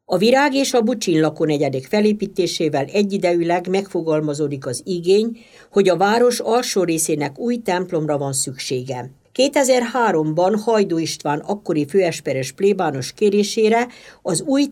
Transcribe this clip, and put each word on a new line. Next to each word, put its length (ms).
A 80
Virág 360
és 200
a 80
Bucsin 380
lakónegyedek 640
felépítésével 1040
egyidejűleg 800
megfogalmazódik 960
az 200
igény, 520
hogy 180
a 80
város 420
alsó 440
részének 560
új 180
templomra 600
van 160
szüksége. 800
Kétezerháromban 1200
Hajdú 420
István 420
akkori 480
főesperes 640
plébános 640
kérésére 720
az 200
új 300